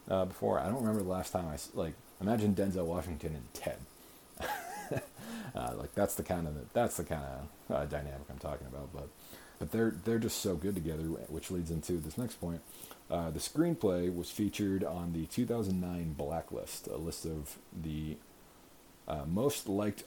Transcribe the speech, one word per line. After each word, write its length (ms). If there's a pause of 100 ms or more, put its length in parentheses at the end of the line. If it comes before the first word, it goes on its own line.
(100)
uh, 160
before. 320
I 80
don't 140
remember 220
the 60
last 220
time 180
I 60
s-, 180
like, 220 (260)
imagine 340
Denzel 300
Washington 500
in 100 (100)
Ted. 240 (600)
<laughs> 600 (500)
Uh, 240
like, 200
that's 180
the 80
kinda, 300 (200)
that's 240
the 60
kinda, 380 (300)
uh, 160
dynamic 440
I'm 80
talking 300
about. 240
But, 160 (500)
but 140
they're, 220 (100)
they're 160
just 200
so 140
good 220
together, 260
which 480
leads 220
into 220
this 220
next 240
point. 200 (500)
Uh, 200
the 100
screenplay 760
was 160
featured 540
on 280
the 140
two 180
thousand 360
nine 360
Blacklist, 720
a 100
list 280
of 320 (160)
the, 440 (920)
uh, 180
most 420
liked 380